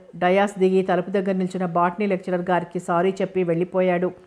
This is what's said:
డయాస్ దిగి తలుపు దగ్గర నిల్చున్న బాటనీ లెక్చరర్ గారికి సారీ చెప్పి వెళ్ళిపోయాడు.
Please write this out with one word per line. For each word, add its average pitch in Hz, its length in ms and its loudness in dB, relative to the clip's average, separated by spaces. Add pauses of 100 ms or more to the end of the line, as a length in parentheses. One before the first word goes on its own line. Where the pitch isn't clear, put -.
(160)
డయాస్ 190 420 2
దిగి 185 240 4
తలుపు 180 280 0
దగ్గర 196 220 -2
నిల్చున్న 185 340 -2
బాటనీ 175 400 0
లెక్చరర్ 185 440 -2
గారికి 170 280 -2
సారీ 175 320 0
చెప్పి 185 320 -2
వెళ్ళిపోయాడు. 180 720 0 (140)